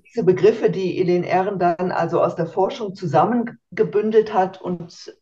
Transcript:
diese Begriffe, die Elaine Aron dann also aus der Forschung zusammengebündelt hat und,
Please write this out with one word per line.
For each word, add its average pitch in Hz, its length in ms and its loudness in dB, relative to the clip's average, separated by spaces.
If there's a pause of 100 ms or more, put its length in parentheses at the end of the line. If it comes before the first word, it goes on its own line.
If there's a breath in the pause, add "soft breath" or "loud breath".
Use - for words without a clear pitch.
diese 226 160 -4
Begriffe, 185 460 4
die 185 300 -2
Elaine 175 300 0
Aron 190 300 0
dann 175 320 0
also - 300 0
aus 180 140 0
der 165 100 -2
Forschung 190 500 -4
zusammengebündelt 214 1400 0
hat 185 280 0
und, 170 600 -10